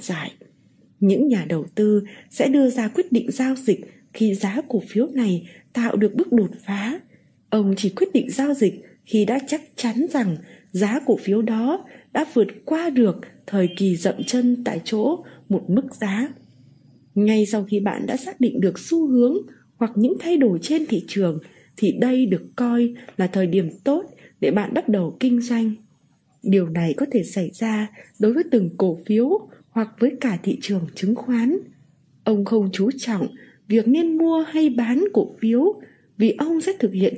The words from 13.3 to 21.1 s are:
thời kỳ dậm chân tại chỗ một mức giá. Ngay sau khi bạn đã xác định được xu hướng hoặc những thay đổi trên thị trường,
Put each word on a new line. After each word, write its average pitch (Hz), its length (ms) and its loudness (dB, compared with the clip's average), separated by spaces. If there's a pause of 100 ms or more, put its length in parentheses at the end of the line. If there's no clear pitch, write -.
thời 185 300 2
kỳ 190 200 0
dậm 180 180 0 (120)
chân 247 380 0
tại 165 200 -4
chỗ 233 400 -2 (240)
một 190 220 -2
mức - 300 0
giá. 214 280 -4 (840)
Ngay 214 320 4
sau 208 180 -2
khi 202 160 0
bạn - 260 -2
đã - 100 -4
xác 370 240 -6
định 240 200 2
được 190 180 0
xu 330 280 0
hướng 254 300 4 (400)
hoặc 226 180 -2
những 247 260 2
thay 339 160 0
đổi 220 260 4
trên 311 240 -2
thị 214 220 -2
trường, 175 300 -2 (380)